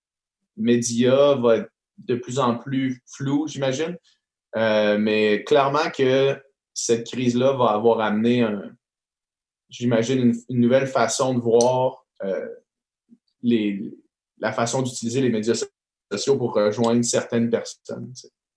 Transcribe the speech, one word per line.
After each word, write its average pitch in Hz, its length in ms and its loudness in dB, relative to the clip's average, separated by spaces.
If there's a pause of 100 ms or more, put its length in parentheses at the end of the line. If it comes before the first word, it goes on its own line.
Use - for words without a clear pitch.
(560)
médias 120 800 2
va 120 220 4
être 98 120 -8 (280)
de - 160 -4
plus 123 240 -6
en 120 180 0
plus 131 500 -4
floue, 143 400 -4
j'imagine. 139 500 -4 (600)
Euh, 107 420 2
mais 107 460 2
clairement 143 520 2
que 135 440 2 (340)
cette 117 340 -2
crise-là 123 440 0
va 123 180 0
avoir 110 300 2
amené 110 420 2
un, 104 200 -2 (1080)
j'imagine, 123 500 0
une, 120 160 4 (140)
une 127 120 -2
nouvelle 131 260 4
façon 131 480 0
de 120 60 -2
voir, 123 640 2 (200)
euh, 92 240 -4 (960)
les, 107 380 0 (580)
la 110 140 -4
façon 127 300 -2
d'utiliser 120 380 -6
les 131 100 0
médias 110 240 0
so-, 113 120 -6 (440)
sociaux 135 260 -2
pour 120 180 -4
rejoindre 117 500 0
certaines 117 460 -2
personnes, 120 640 -6
tu - 80 -20
sais. - 80 -20 (260)